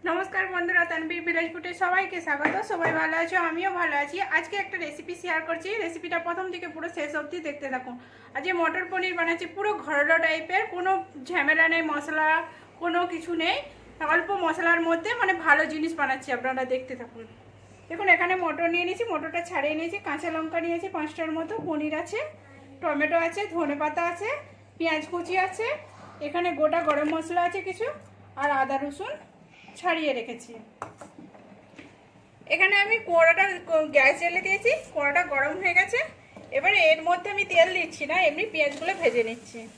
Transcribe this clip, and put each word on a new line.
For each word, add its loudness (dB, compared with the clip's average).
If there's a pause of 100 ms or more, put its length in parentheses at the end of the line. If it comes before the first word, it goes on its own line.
নমস্কার -2
বন্ধুরা, 2
তানভীর -4
ভিলেজ 0
ফুডে -8 (120)
সবাইকে 0
স্বাগত। 0 (160)
সবাই 0
ভালো 0
আছো, 0 (120)
আমিও -2
ভালো 0
আছি। -6 (200)
আজকে -2
একটা -8
রেসিপি -10
শেয়ার 0
করছি, -4 (140)
রেসিপিটা -4 (100)
প্রথম -2
থেকে -8
পুরো -8 (100)
শেষ -4
অবধি -8 (100)
দেখতে -8
থাকুন। -8 (400)
আজকে -2 (100)
মটর 0
পনির -2
বানাচ্ছি 0 (100)
পুরো 0 (120)
ঘরোয়া 4
টাইপের, 0 (120)
কোনো 0 (380)
ঝামেলা 4
নেই, 2
মশলা 0 (540)
কোনো 0 (140)
কিছু -8 (120)
নেই, 2 (560)
অল্প 2 (140)
মশলার 4
মধ্যে 0 (100)
মানে 2 (120)
ভালো 6 (100)
জিনিস -2 (100)
বানাচ্ছি, -2
আপনারা -2 (100)
দেখতে -6
থাকুন। -16 (640)
দেখুন, -2
এখানে 2 (100)
মটর 0
নিয়ে 2
নিয়েছি, -2
মটরটা -2
ছাড়িয়ে 0
নিয়েছি, -4 (100)
কাঁচা -4
লঙ্কা -2
নিয়েছি -2 (100)
পাঁচটার -4
মতো, -4 (140)
পনির -2
আছে, -6 (640)
টমেটো 2 (100)
আছে, -4 (140)
ধনেপাতা 0 (100)
আছে, -6 (480)
পেঁয়াজ -2
কুচি -4 (120)
আছে, -4 (600)
এখানে 0 (100)
গোটা 4 (100)
গরম 2
মশলা 0
আছে -2
কিছু, -4 (560)
আর 2 (120)
আদা 0
রসুন -6 (680)
ছাড়িয়ে 0
রেখেছি। -10 (2000)
এখানে 6
আমি 2 (140)
কড়াটা 8 (500)
গ্যাস 8
জ্বেলে 0
দিয়েছি, 2 (240)
কড়াটা 2 (120)
গরম 0
হয়ে 0
গেছে। 2 (580)
এবারে 4 (120)
এর 4
মধ্যে 2
আমি 0
তেল 8 (100)
দিচ্ছি -4
না, 2 (120)
এমনি 0 (100)
পেঁয়াজগুলো 0 (100)
ভেজে 4
নিচ্ছি -12 (180)